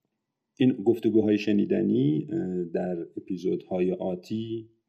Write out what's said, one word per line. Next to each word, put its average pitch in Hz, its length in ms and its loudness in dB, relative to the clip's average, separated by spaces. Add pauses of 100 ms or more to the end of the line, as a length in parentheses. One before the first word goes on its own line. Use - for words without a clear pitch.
(580)
این 127 160 4
گفتگوهای 107 640 2
شنیدنی، 104 960 2
اه، 92 320 -4
در 90 340 -4 (200)
اپیزودهای 92 720 -2
آتی 107 800 -6 (200)